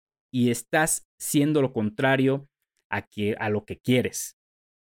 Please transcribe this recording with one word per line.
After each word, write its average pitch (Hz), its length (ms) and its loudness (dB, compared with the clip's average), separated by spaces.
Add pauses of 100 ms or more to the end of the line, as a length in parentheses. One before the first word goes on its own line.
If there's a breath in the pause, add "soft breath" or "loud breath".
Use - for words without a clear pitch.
(300)
y 123 220 2
estás - 540 -2 (120)
siendo 151 440 2
lo 131 100 0
contrario 135 800 0 (420)
a 101 100 -4
que, 104 380 -4
a 107 100 -4
lo 104 140 -2
que - 160 -12
quieres. - 560 -2 (480)